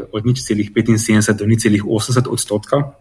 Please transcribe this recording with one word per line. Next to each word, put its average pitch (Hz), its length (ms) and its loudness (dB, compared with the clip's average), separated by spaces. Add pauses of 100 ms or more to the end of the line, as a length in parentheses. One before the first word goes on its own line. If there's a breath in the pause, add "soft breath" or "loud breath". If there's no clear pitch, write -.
od 107 180 -6
nič 123 180 0
celih 104 300 -2
petinsedemdeset 107 640 2
do 104 120 -4
nič 110 160 2
celih 104 200 2
osemdeset 123 460 0
odstotka. 120 500 -2 (220)